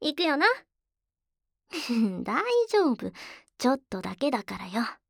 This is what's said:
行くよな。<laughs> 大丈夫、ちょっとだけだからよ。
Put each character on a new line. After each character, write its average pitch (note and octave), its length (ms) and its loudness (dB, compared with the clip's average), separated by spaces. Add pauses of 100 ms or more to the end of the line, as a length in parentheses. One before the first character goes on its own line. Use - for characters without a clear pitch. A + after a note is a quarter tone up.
行 D4+ 140 -2
く D#4+ 80 -2
よ D4+ 140 2
な。 D#4+ 80 4 (1200)
<laughs> A3 540 0
大 A3+ 200 -2 (260)
丈 F#4 220 4
夫、 F#3+ 200 -4 (460)
ち - 100 0
ょ F3+ 60 4
っ F3 160 -4
と F#3 120 -6
だ F#3 140 -8
け C#4+ 160 0
だ G3+ 120 -2
か F#3 160 -12
ら F#3 80 -12
よ。 G#3+ 160 -2 (260)